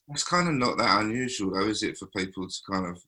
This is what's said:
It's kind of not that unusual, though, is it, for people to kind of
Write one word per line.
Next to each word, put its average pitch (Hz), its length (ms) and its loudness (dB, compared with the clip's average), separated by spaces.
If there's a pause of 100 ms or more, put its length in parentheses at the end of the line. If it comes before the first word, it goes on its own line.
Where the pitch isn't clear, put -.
It's 143 140 -2
kind 175 240 2
of 160 80 2
not 123 220 2
that 104 240 4
unusual, 110 520 -2
though, 98 140 2
is 107 160 -2
it, 80 140 -2
for 95 180 -12
people 95 320 -4
to - 80 -10 (160)
kind 95 140 0
of 87 220 -8